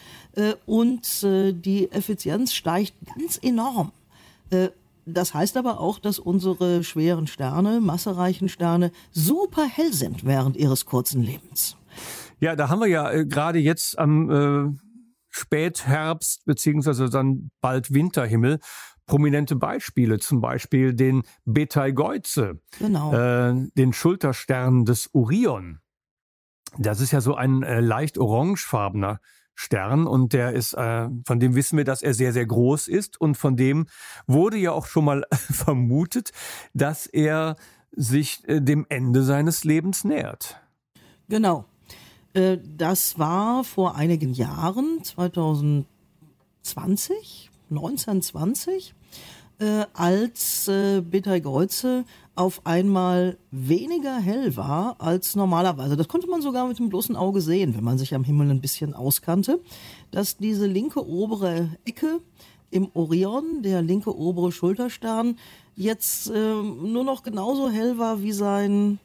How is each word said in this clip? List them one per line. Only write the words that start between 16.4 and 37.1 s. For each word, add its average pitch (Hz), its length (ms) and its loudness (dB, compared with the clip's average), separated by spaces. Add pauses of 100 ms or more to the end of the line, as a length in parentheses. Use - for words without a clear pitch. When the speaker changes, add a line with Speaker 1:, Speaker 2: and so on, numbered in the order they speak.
Speaker 2:
beziehungsweise 139 680 2
dann 135 400 0 (100)
bald 131 320 -2
Winterhimmel 135 680 2 (460)
prominente 147 500 2
Beispiele, 117 640 0
zum 120 240 0
Beispiel 127 540 0
den 131 260 2 (240)
Beteigeuze, 135 1120 0 (200)
Speaker 1:
Genau. 156 340 0
Speaker 2:
äh, 123 400 2 (240)
den 127 160 4
Schulterstern 127 920 2
des 113 300 0
Orion. 120 640 2 (1000)
Das 107 220 0
ist 131 100 0
ja 139 100 4
so 131 140 2
ein, 131 260 2
äh, 117 200 0
leicht 120 360 0
orangefarbener 107 1000 0 (340)
Stern 117 540 0
und 127 260 2
der 123 200 0
ist, 123 200 -2
äh, 117 340 -2 (180)
von 120 140 0
dem 127 140 4
wissen 139 240 2
wir, 147 80 2
dass 135 160 -2
er 135 140 0
sehr, 123 180 0
sehr 120 140 0
groß 120 400 4
ist - 340 -2
und 151 160 2
von 135 180 2
dem 139 300 2 (400)
wurde 190 320 4
ja 180 140 0
auch 151 160 -4
schon 156 180 2
mal 139 220 2
<laughs> - 40 -2
vermutet, 139 1000 0 (420)
dass 147 320 -2
er 156 520 0 (340)